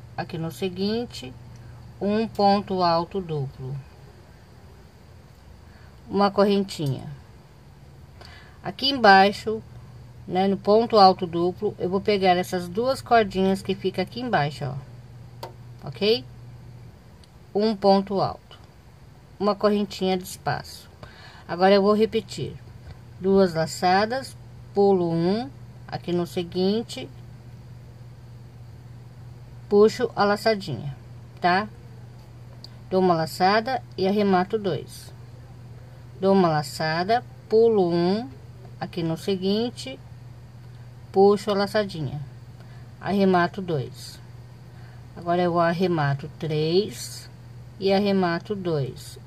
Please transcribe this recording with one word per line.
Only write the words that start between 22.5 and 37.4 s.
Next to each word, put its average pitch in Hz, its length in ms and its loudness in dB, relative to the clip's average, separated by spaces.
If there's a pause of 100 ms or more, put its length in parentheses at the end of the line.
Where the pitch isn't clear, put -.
duas 190 320 4
laçadas, 190 840 0 (400)
pulo 196 340 4
um, 185 400 0 (380)
aqui - 240 -8
no 175 160 0
seguinte, 190 800 -2 (2500)
puxo 214 440 4
a 202 120 2
laçadinha, 196 680 -2 (460)
tá? 185 300 2 (1200)
Dou 185 120 2
uma 180 120 6
laçada 202 680 0 (160)
e 190 80 0
arremato 196 540 2
dois. - 540 -6 (1080)
Dou 196 140 4
uma 185 160 6
laçada, 165 720 0 (240)